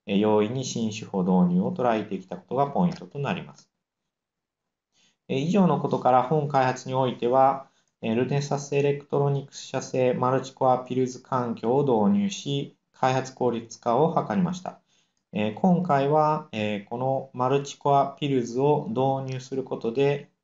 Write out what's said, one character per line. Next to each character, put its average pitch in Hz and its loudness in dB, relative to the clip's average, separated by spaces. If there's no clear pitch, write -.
え 101 -4
ー、 98 2
容 107 4
易 104 -4
に 131 -4
新 113 -4
手 - -10
法 95 -2
導 90 4
入 90 2
を 120 -2
捉 123 0
え 101 -6
て 98 -6
き - -20
た 90 -10
こ - -18
と 120 -8
が 143 0
ポ 98 0
イ 82 2
ン - -8
ト - -14
と - -14
な 127 -4
り 82 -8
ま 73 -18
す。 - -20
え 123 -4
ー、 135 0
以 156 -2
上 196 4
の 143 2
こ 135 -4
と 127 0
か 127 4
ら 127 6
本 147 0
開 135 2
発 127 -2
に 131 -6
お 131 2
い 117 -6
て 117 -2
は、 131 4
え 113 -2
ー、 - 0
ル 127 0
ネ 143 0
サ 143 -4
ス - -4
エ 143 2
レ 143 2
ク 143 -10
ト 143 -2
ロ 143 2
ニ 139 -2
ク - -20
ス - -16
社 - -6
製 127 0
マ 127 2
ル 131 0
チ - -14
コ 131 2
ア 123 4
ピ 127 -8
ル 127 2
ズ 123 -12
環 123 -4
境 117 0
を 143 2
導 107 4
入 101 0
し、 143 -6
開 131 0
発 131 -2
効 123 0
率 113 -8
化 117 0
を 160 2
図 147 0
り 98 2
ま 85 0
し - -10
た。 - -12
え 107 -2
ー、 107 -6
今 175 2
回 139 2
は、 151 2
え 107 -2
ー、 101 -8
こ 120 -10
の 131 -4
マ 127 -2
ル 143 2
チ - -14
コ 143 2
ア 139 0
ピ 147 -2
ル 131 0
ズ 117 -6
を 143 2
導 131 -2
入 127 -8
す - -12
る 131 -4
こ 135 -6
と 117 -4
で、 143 0